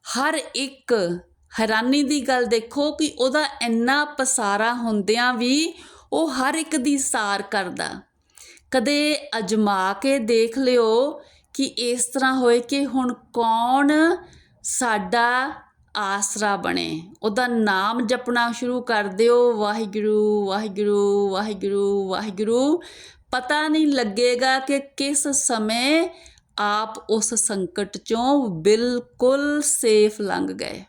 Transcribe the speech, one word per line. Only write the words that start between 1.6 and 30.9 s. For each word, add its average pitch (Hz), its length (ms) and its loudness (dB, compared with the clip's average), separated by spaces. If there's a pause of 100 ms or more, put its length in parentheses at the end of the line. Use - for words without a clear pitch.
ਹੈਰਾਨੀ 226 420 2
ਦੀ 285 260 0
ਗੱਲ 247 160 2
ਦੇਖੋ 233 480 -2
ਕਿ 302 260 -2
ਉਹਦਾ 269 280 0 (160)
ਇੰਨਾ 240 420 2
ਪਸਾਰਾ 233 720 -2
ਹੁੰਦਿਆਂ 233 600 0
ਵੀ 269 400 0 (380)
ਉਹ 311 180 0
ਹਰ 262 240 -2
ਇੱਕ 320 220 -4
ਦੀ 277 220 0
ਸਾਰ 202 440 -2
ਕਰਦਾ। 190 600 -6 (680)
ਕਦੇ 294 580 0 (100)
ਅਜਮਾ 202 540 0
ਕੇ 269 260 0
ਦੇਖ 226 400 2
ਲਿਓ 254 640 2 (320)
ਕਿ 269 100 -2
ਇਸ 247 420 -4
ਤਰ੍ਹਾਂ 262 300 -2
ਹੋਏ 247 240 4
ਕਿ 277 260 -2
ਹੁਣ 247 280 -2
ਕੌਣ 269 1000 2 (460)
ਸਾਡਾ 240 920 0 (440)
ਆਸਰਾ 202 600 -2
ਬਣੇ। 175 560 -4 (100)
ਉਹਦਾ 226 240 0
ਨਾਮ 220 600 0
ਜਪਣਾ 240 460 0
ਸ਼ੁਰੂ 247 280 -4
ਕਰ 220 240 -2
ਦਿਓ, 233 520 4
"ਵਾਹਿਗੁਰੂ, 208 920 0
ਵਾਹਿਗੁਰੂ, 202 840 0
ਵਾਹਿਗੁਰੂ, 202 760 -2
ਵਾਹਿਗੁਰੂ।" 220 760 0 (500)
ਪਤਾ 294 360 -2
ਨਹੀਂ 311 180 2
ਲੱਗੇਗਾ 247 720 2
ਕਿ 277 220 -2
ਕਿਸ 277 480 -4
ਸਮੇਂ 254 800 0 (500)
ਆਪ 214 520 -4
ਉਸ 220 240 0
ਸੰਕਟ 196 640 -4
ਚੋਂ 247 500 0
ਬਿਲਕੁਲ 247 1120 2
ਸੇਫ 214 580 4
ਲੰਘ 185 260 -2
ਗਏ। - 420 -8